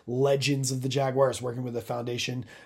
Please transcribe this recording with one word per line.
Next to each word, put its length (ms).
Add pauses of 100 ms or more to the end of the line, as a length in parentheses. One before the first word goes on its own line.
legends 680
of 100
the 60
Jaguars 520
working 220
with 120
the 60
foundation. 640 (220)